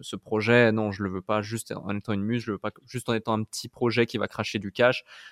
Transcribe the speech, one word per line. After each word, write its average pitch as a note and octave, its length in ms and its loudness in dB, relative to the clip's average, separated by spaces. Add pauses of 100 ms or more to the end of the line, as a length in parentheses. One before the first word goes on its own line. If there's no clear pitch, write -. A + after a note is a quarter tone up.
ce - 140 -12
projet, A2 560 4
non, G#2+ 220 0
je G2+ 100 -6
le F#2+ 60 -2
veux F#2 120 -6
pas G#2+ 200 0
juste A2 320 -8
en F#2 200 -6
étant G#2 200 -4
une G2 100 -2
muse, A2+ 200 -2
je A2+ 80 -6
le - 20 -2
veux F#2+ 60 -6
pas G#2+ 120 -6 (160)
juste - 220 -8
en A#2 40 2
étant A2+ 200 -2
un A2 100 0
petit - 240 -10
projet A#2 380 2
qui A2+ 120 -6
va G2+ 120 -2
cracher - 280 -6
du G2 140 -6
cash. B2+ 320 2 (280)